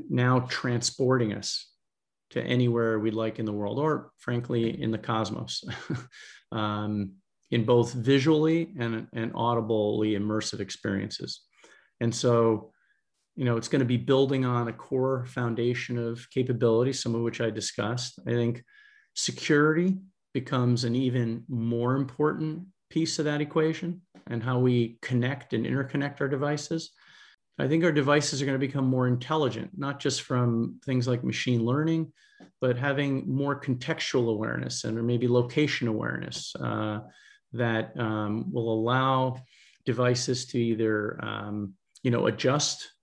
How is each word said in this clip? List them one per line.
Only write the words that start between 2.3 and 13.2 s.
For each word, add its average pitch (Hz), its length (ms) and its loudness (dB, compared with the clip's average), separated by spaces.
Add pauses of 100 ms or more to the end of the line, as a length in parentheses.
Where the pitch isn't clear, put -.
to 123 100 -2
anywhere 117 580 2
we'd 107 140 0
like 113 240 -2
in 113 80 -4
the 107 80 -2
world, 104 240 -4
or 147 400 0
frankly, 120 640 -2
in 113 80 0
the 110 80 0
cosmos, 110 680 -4 (440)
<laughs> - 440 -20
um, 104 600 -2 (400)
in 120 140 2
both 120 280 4
visually 151 880 4
and, 117 340 -4
and 113 220 -4
audibly 110 800 2
immersive 107 460 -2
experiences. 101 840 -6 (600)
And 117 120 2
so, 117 580 4 (640)